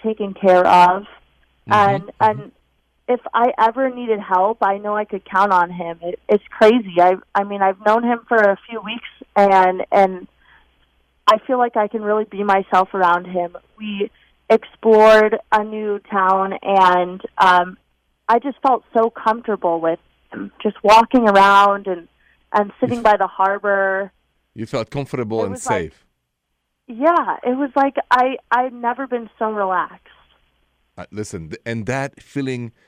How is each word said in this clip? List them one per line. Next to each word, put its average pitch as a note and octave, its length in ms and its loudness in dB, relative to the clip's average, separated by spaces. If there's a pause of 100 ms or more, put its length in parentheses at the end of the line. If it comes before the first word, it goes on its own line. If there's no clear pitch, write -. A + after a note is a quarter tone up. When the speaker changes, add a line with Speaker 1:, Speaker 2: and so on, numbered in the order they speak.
Speaker 1:
taken G#3+ 300 -6
care F#3 320 4
of. F3+ 380 4
Speaker 2:
Mm-hmm. - 680 -12
Speaker 1:
And, G3+ 300 2
Speaker 2:
Mm-hmm. - 200 -6 (180)
Speaker 1:
and G3+ 100 -18 (560)
if B3 120 0 (140)
I A#3+ 260 0
ever A3+ 300 0
needed A#3+ 320 -6
help, G3 400 -2
I G3 160 -2
know G#3 180 -6
I G#3+ 80 -4
could G3+ 220 -10
count G3+ 260 0
on F3 180 2
him. E3+ 320 -10
It, F3 180 -10 (100)
it's G#3 200 2
crazy. A3 520 2
I, F#3 140 4 (200)
I G3+ 80 0
mean, G3+ 180 -6
I've F#3+ 240 -2
known A3 180 2
him A#3 160 -2 (100)
for A#3+ 80 2
a G3+ 200 2 (120)
few A3+ 100 -12
weeks, G#3+ 300 -14 (260)
and, F#3+ 560 4
and F#3+ 360 0 (1000)
I G#3+ 120 4
feel B3+ 180 -4
like A#3+ 180 -2
I G#3+ 140 0
can A3 140 -8
really G#3+ 220 -2
be G3+ 180 -10
myself F#3+ 500 0
around F3+ 320 0
him. F3 320 -8 (200)
We G#3 320 -8 (400)
explored A3 880 4 (140)
a G#3+ 120 0
new G#3+ 360 -6 (100)
town, F#3+ 520 0
and, F3+ 580 2 (180)
um, F3+ 400 2 (520)
I A#3 100 4
just C4+ 220 -8
felt C4 320 0
so A3+ 160 2
comfortable G#3 720 -4
with E3 180 -4 (320)
him, - 180 -12 (140)
just - 180 -4
walking A3+ 460 4
around G3+ 600 4
and, F3 200 -8 (460)
and G3+ 260 0
sitting A#3+ 220 -2
by G#3+ 160 2
the G3 100 -2
harbor. G3 840 -2 (400)
Speaker 2:
You A2+ 120 -12
felt A#2 240 -8
comfortable B2 520 -6
Speaker 1:
It - 40 -2
Speaker 2:
and G2 60 -6
Speaker 1:
was - 140 -12
like, F#2+ 260 -4
Speaker 2:
safe. - 140 -20 (840)
Speaker 1:
yeah, C4 560 -2
it B3 140 -4
was C#4 180 -6
like C#4 200 0 (140)
I, B3+ 280 0 (140)
I'd B3+ 220 -2
never A#3+ 320 -6
been A#3+ 320 -8
so A3 140 -4
relaxed. F#3 560 -6 (920)
Speaker 2:
Uh, F2+ 140 -14
listen, F#2+ 380 -12
th-, F#2 160 -14
and A#2 220 -8
that C3+ 340 -8
feeling, B2+ 500 -10 (160)